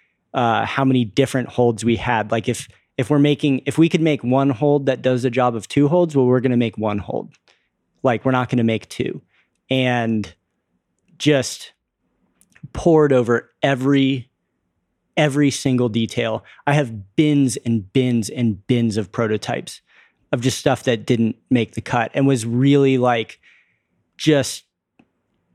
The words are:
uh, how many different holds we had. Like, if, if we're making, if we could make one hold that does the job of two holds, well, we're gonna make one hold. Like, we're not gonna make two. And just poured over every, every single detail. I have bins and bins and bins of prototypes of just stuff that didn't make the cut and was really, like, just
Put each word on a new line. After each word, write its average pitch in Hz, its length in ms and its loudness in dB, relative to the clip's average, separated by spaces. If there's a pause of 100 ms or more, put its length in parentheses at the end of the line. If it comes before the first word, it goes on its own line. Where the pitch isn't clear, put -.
(340)
uh, 113 320 0
how 135 180 -2
many 131 200 2
different 127 440 -2
holds 113 360 0
we 117 120 2
had. 107 340 -2
Like, 113 180 -4
if, - 200 -6 (300)
if 131 100 -2
we're 147 120 2
making, 143 440 0
if 135 140 -2
we 165 100 4
could 165 140 0
make 151 200 0
one 135 280 2
hold 143 360 0
that 131 140 -2
does 127 220 0
the 127 80 0
job 123 260 0
of 104 120 -10
two 143 200 2
holds, 165 260 0
well, 131 120 4
we're 127 140 4
gonna 127 180 0
make 117 180 0
one 104 220 -4
hold. - 340 -8 (680)
Like, 120 240 0
we're 131 60 2
not 127 180 -2
gonna 120 140 0
make 113 260 -2
two. - 320 -8 (480)
And 120 600 -2 (840)
just - 560 -2 (1040)
poured 156 380 4
over 120 360 0 (140)
every, 135 680 0 (880)
every 147 340 2
single 123 380 0
detail. 110 560 -4 (220)
I 143 80 2
have 113 420 -4
bins 143 420 2
and 113 340 -4
bins 123 360 0
and 110 380 -4
bins 117 300 0
of 104 160 -4
prototypes - 680 -4 (520)
of 127 80 -2
just 123 180 -2
stuff 131 260 0
that 113 220 -2
didn't 113 300 0 (140)
make 117 240 0
the 113 60 -8
cut 117 340 -2
and 139 120 2
was 127 200 0
really, 135 520 4
like, 120 420 -2 (760)
just - 480 0 (920)